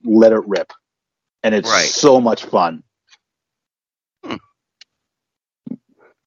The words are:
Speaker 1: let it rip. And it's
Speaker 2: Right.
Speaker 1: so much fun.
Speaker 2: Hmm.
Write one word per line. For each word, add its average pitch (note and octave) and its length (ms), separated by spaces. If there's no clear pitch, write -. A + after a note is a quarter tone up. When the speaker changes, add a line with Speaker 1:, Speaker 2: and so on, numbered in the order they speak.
Speaker 1:
let A2+ 300
it G#2+ 140
rip. F#2 240
And A2 120
it's G#2 140
Speaker 2:
Right. F#2 180
Speaker 1:
so C3 340
much A2+ 240
fun. E2+ 380
Speaker 2:
Hmm. E4+ 120